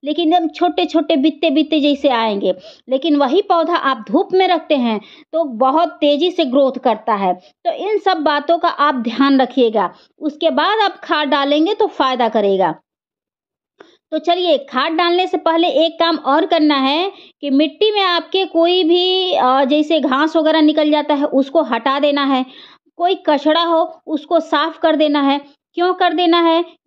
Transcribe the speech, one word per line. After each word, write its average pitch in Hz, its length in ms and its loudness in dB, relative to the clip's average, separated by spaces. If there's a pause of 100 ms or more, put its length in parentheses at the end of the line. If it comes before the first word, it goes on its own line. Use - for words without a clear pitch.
लेकिन 302 280 -2
एकदम 349 160 0
छोटे-छोटे 330 680 -2
बित्ते-बित्ते 302 640 0
जैसे 285 280 0
आएंगे, 214 460 0 (340)
लेकिन 269 280 0
वही 285 260 0
पौधा 339 340 0
आप 240 320 -4
धूप 247 240 0
में 370 160 2
रखते 320 280 0
हैं, 233 240 -2 (320)
तो 330 120 -2
बहुत 269 440 0
तेज़ी 294 420 0
से 339 140 -2
ग्रोथ 262 280 2
करता 233 420 -2
है। 185 500 -4
तो 339 80 -2
इन 415 260 -4
सब 381 180 0
बातों 302 420 0
का 339 100 -2
आप 294 260 0
ध्यान 254 460 0
रखिएगा। 226 540 0 (240)
उसके 302 320 -4
बाद 330 280 0
आप 392 260 -2
खाद 302 240 -2
डालेंगे 294 460 0
तो 427 120 0
फ़ायदा 262 420 -2
करेगा। 196 460 0 (1400)
तो 311 80 -4
चलिए, 339 400 0
खाद 285 340 -4
डालने 349 340 0
से 370 100 -4
पहले 330 320 0
एक 320 300 0
काम 330 180 0
और 294 300 0
करना 302 280 2
है 294 380 -2 (280)
कि 285 100 -6
मिट्टी 311 400 0
में 415 120 0
आपके 349 420 -2
कोई 349 400 2
भी, 359 480 0
अ, 262 320 2
जैसे 302 360 2
घास 285 360 0
वगैरह 311 240 2
निकल 302 300 2
जाता 294 240 0
है, 285 100 0
उसको 277 380 0
हटा 269 360 -2
देना 285 260 0
है, 262 220 0 (500)
कोई 349 180 0
कचड़ा 311 500 0
हो, 330 420 -2
उसको 320 340 -2
साफ़ 320 380 -4
कर 311 180 2
देना 294 260 0
है। 277 180 0 (340)
क्यों 359 200 0
कर 359 180 0
देना 339 280 2
है? 330 240 2 (220)